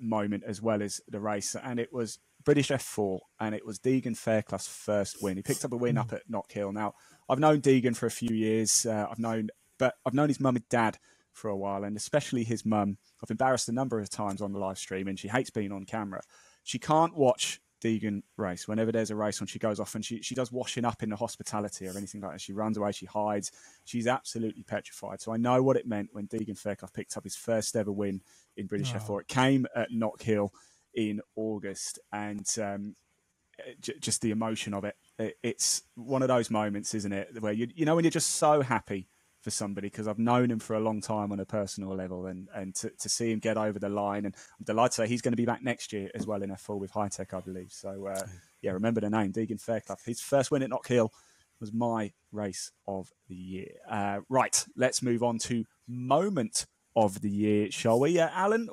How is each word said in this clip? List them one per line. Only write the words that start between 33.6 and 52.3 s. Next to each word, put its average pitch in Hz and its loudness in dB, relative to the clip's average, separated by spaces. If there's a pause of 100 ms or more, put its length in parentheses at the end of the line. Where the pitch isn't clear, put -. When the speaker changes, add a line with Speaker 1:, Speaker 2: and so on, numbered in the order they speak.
Speaker 1:
j-, - -8
just - -2
the 113 2
emotion 110 -2
of 98 -2
it. 104 -6 (240)
It, 110 -4
it's - 0 (100)
one 131 -2
of 127 4
those 123 4
moments, 107 0
isn't 101 -2
it, 98 -6
where 107 0
you, 117 0
you 160 0
know 156 4
when 170 4
you're 160 6
just - 0
so 151 6
happy 110 0 (320)
for 107 -6
somebody, 101 -4
'cause 107 -6
I've 104 -2
known 120 6
him 110 0
for 110 -2
a 110 2
long 110 0
time 104 -2
on 101 -2
a 98 -4
personal 98 -4
level, 92 -6
and, 92 -10
and 95 -8
to, 113 -6
to - -10
see 113 0
him 110 0
get 110 0
over 107 0
the 101 -4
line, 101 0
and 98 -6 (240)
I'm 107 -16
delighted 113 4
to - -2
say 110 2
he's 117 0
gonna 120 2
be 117 2
back 117 -2
next - -4
year 98 -6
as 104 -6
well 101 -2
in 98 -4
F 95 -10
four 104 -6
with 95 -6
Hitech, 98 -4
I 92 -4
believe. 92 -10
So, 98 -10
uh, 95 -6 (360)
yeah, 101 0
remember 110 2
the 104 0
name, 107 2
Deegan 107 -4
Fairclough. 107 -4
His 117 -6
first 139 2
win 139 2
at 123 -4
Knock 123 -4
Hill 117 4 (460)
was 107 -10
my 113 0 (200)